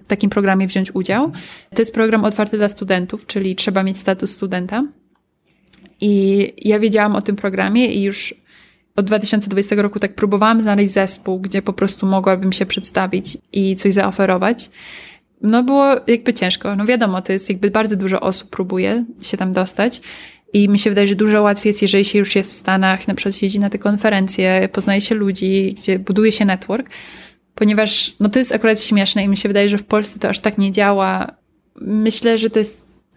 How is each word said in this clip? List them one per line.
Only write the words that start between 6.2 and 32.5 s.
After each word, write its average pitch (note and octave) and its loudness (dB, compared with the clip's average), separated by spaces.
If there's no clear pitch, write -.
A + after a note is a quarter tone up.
ja G#3+ 2
wiedziałam G#3+ 4
o G#3 -2
tym G3+ -2
programie G3+ 0
i G3 0
już - -6
od G3+ 0
dwa G#3 2
tysiące G#3 -2
dwudziestego G3 0
roku G#3 -2
tak G3+ -4
próbowałam G#3+ 2
znaleźć G3+ 2
zespół, F#3+ -2
gdzie F#3+ -4
po F#3+ -4
prostu G3+ -2
mogłabym F#3+ 2
się F#3 -2
przedstawić F#3+ -4
i F#3+ 0
coś F#3+ 2
zaoferować. F#3+ 0
No, A#3 2
było C#4 4
jakby A#3+ 2
ciężko. G3 -4
No, G#3 -2
wiadomo, G#3+ 0
to F#3+ -4
jest F#3+ -4
jakby G3+ -2
bardzo G#3+ 0
dużo F#3+ -2
osób - -4
próbuje G3 -2
się - -6
tam F#3+ -2
dostać F#3 -2
i G3+ 4
mi G3+ 4
się G#3+ 0
wydaje, G3+ 4
że G3+ 0
dużo G#3+ 4
łatwiej G3+ 2
jest, G#3 -2
jeżeli G3 4
się G#3 0
już G3+ 0
jest F#3+ -2
w - -10
Stanach, F#3+ 0
na G3 0
przykład G3 -4
się G3+ -2
jeździ G3+ -2
na G3+ 0
te G3+ -8
konferencje, F#3+ 0
poznaje G3+ 0
się A3 0
ludzi, G3 0
gdzie F#3+ -2
buduje G#3 2
się G#3+ 0
network, G3 -2
ponieważ, G#3 0
no, G#3 2
to B3+ 2
jest B3 2
akurat A3 2
śmieszne G3 2
i G3+ -2
mi G3 2
się - -2
wydaje, G3+ 2
że G3+ 0
w G3+ -10
Polsce G#3 -2
to G3 -2
aż G3 -4
tak G#3 -2
nie G3 2
działa. F#3+ 0
Myślę, A3 0
że A3 0
to A3 0